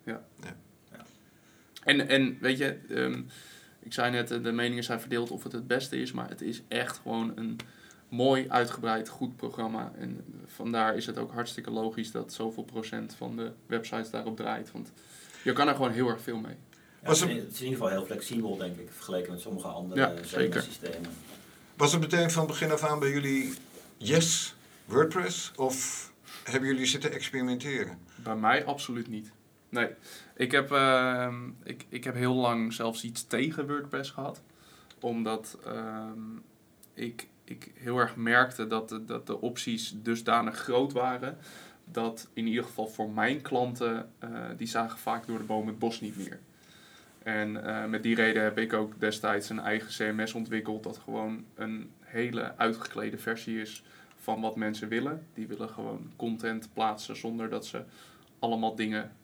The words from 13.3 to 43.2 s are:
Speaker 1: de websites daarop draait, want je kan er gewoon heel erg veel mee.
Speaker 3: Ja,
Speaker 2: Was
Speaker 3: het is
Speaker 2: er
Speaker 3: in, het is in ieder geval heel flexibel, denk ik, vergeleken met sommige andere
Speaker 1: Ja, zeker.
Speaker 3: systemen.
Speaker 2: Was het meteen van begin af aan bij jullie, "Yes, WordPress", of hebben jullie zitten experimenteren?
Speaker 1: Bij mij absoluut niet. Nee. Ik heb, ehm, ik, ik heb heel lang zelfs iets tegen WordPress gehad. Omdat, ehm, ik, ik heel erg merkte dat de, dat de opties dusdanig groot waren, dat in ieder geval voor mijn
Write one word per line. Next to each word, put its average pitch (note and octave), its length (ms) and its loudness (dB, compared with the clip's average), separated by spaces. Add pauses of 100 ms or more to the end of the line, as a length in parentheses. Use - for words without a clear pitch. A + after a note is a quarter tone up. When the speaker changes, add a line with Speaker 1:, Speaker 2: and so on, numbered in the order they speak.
Speaker 1:
de A2+ 160 -4 (140)
websites A2+ 440 -2
daarop A2+ 280 -4
draait, A2+ 340 -4
want A#2 200 -10 (520)
je B2+ 100 2
kan C#3+ 140 6
er C#3 80 4
gewoon C3+ 160 4
heel B2 180 4
erg A2+ 120 -2
veel A#2 160 -4
mee. A2 180 -6 (460)
Speaker 3:
Ja, - 60 -6
Speaker 2:
Was D3+ 120 8
Speaker 3:
het - 100 4
is A#2+ 60 0
Speaker 2:
er A#2 60 -2
Speaker 3:
in, - 40 -6
het - 80 -12
is - 60 -8
in B2+ 60 -4
ieder B2+ 160 0
geval F#2+ 160 2
heel G2 80 -2
flexibel, G#2+ 520 -2
denk F2+ 200 -4
ik, F2 140 -12
vergeleken F2+ 400 -4
met F2 100 -8
sommige F#2+ 260 -6
andere F#2 340 0
Speaker 1:
Ja, - 120 6 (100)
zeker. - 380 2
Speaker 3:
systemen. - 480 -8 (680)
Speaker 2:
Was D3 160 8
het E3 100 6
meteen E3 300 6
van D#3+ 160 4
begin D#3 240 2
af D#3 120 2
aan D3+ 160 2
bij C#3 120 4
jullie, C3+ 420 2 (440)
"Yes, D#3+ 580 4 (300)
WordPress", D#3+ 680 2
of - 560 -2 (320)
hebben C3 260 2
jullie C3 160 4
zitten C#3+ 260 2
experimenteren? B2+ 840 -2 (180)
Speaker 1:
Bij A2 200 -4
mij A#2 300 4
absoluut B2 420 -4
niet. G#2+ 240 -8 (380)
Nee. A#2+ 200 2 (460)
Ik B2+ 160 0
heb, C#3 200 4
ehm, B2+ 640 4 (280)
ik, - 260 -10
ik B2 140 -8
heb B2+ 120 -2
heel B2+ 200 4
lang A#2 380 4
zelfs A2+ 300 -2
iets A#2 240 -6
tegen C#3+ 400 0
WordPress C#3+ 440 -4
gehad. - 300 -8 (580)
Omdat, A2 640 -2
ehm, A2 540 -8 (720)
ik, A#2+ 340 -8 (160)
ik - 300 -14
heel B2 240 -2
erg A#2 180 4
merkte A#2 520 6
dat A2 220 0
de, A2 160 -8
dat A#2 220 -6
de - 140 -4
opties A#2 600 -2
dusdanig A2+ 540 4
groot C3 340 4
waren, B2+ 460 0 (460)
dat A2+ 500 -4
in A2+ 140 0
ieder A#2 160 2
geval A2 240 -4
voor G#2+ 220 -4
mijn A2 320 2